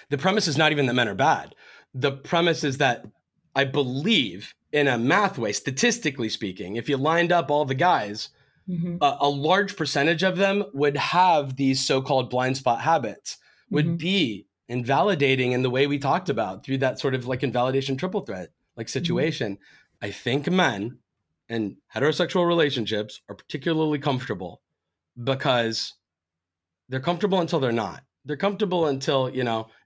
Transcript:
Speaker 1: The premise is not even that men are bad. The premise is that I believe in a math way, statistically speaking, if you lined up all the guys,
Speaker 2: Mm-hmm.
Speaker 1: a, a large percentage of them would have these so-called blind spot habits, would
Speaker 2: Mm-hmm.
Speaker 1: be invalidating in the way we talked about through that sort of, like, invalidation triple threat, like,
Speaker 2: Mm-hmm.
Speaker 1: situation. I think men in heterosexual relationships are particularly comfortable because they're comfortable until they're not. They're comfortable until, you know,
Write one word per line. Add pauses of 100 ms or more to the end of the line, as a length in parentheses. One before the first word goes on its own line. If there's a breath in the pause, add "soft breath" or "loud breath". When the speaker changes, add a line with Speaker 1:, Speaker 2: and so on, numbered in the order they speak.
(100)
Speaker 1:
The
premise
is
not
even
that
men
are
bad. (400 loud breath)
The
premise
is
that (500)
I
believe (160)
in
a
math
way,
statistically
speaking,
if
you
lined
up
all
the
guys, (400)
Speaker 2:
Mm-hmm.
Speaker 1:
a,
a
large
percentage
of
them (100)
would
have
these
so-called
blind
spot
habits, (320 soft breath)
would
Speaker 2:
Mm-hmm.
Speaker 1:
be (220)
invalidating
in
the
way
we
talked
about
through
that
sort
of,
like,
invalidation
triple
threat, (260)
like,
Speaker 2:
Mm-hmm.
Speaker 1:
situation. (440 soft breath)
I
think
men (500)
in (180)
heterosexual
relationships
are
particularly
comfortable (640)
because (920)
they're
comfortable
until
they're
not. (220)
They're
comfortable
until,
you
know, (180 soft breath)